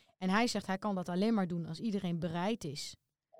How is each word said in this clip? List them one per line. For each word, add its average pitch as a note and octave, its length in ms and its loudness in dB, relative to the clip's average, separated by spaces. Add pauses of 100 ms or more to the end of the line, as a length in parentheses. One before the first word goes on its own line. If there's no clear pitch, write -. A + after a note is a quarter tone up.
(180)
En F#3 120 0
hij A3 180 6
zegt, G#3 200 -2
hij F#3+ 100 0
kan G3+ 180 -2
dat F3+ 140 -4
alleen F#3+ 240 4
maar G3 140 4
doen E3+ 180 -2
als D#3+ 140 -8
iedereen F#3 400 0
bereid F3 440 -2
is D3+ 320 -8 (440)